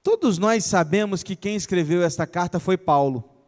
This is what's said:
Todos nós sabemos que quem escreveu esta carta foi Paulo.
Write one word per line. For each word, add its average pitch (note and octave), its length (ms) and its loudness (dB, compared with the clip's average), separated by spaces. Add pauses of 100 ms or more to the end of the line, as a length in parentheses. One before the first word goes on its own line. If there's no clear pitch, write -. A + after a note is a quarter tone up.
Todos E4+ 360 2
nós G#3+ 260 2
sabemos F#3+ 600 0
que F#3+ 120 -8
quem G#3 220 -6
escreveu F3 440 0
esta E3 240 0
carta F3 320 -4
foi F#3 200 0
Paulo. C#3 520 0 (180)